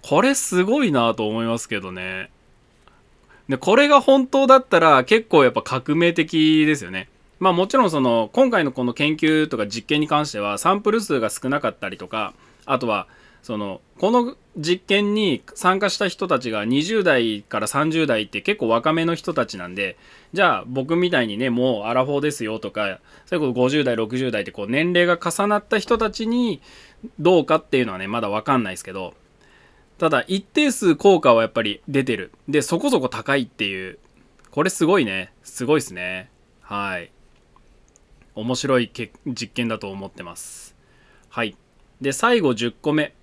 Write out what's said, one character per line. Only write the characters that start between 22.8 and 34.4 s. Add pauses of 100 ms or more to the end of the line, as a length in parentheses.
そ
れ
こ
そ
五
十
代、
六
十
代
っ
て
こ
う
年
齢
が
重
な
っ
た
人
た
ち
に (560)
ど
う
か
っ
て
い
う
の
は
ね、
ま
だ
わ
か
ん
な
い
で
す
け
ど、 (840)
た
だ
一
定
数
効
果
は
や
っ
ぱ
り
出
て
る。 (160)
で、
そ
こ
そ
こ
高
い
っ
て
い
う。 (540)